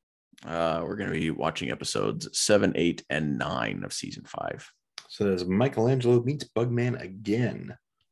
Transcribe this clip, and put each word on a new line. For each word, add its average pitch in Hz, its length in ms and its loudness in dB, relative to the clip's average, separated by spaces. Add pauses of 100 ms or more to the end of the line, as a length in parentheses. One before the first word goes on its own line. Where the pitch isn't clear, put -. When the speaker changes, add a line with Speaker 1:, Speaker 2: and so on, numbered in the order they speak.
(460)
Speaker 1:
Uh, 82 400 0
we're 87 120 -6
gonna 101 140 -4
be 80 200 0
watching 73 400 -2
episodes - 560 -2 (100)
seven, 101 380 6
eight, 82 340 2
and 73 280 0
nine 55 480 -2
of 50 80 -10
season 50 320 -10
five. 50 440 -8 (380)
Speaker 2:
So - 160 -4
there's 92 220 2
Michelangelo 120 760 4
meets 135 280 -2
Bugman 120 520 0
again. 107 760 -2 (340)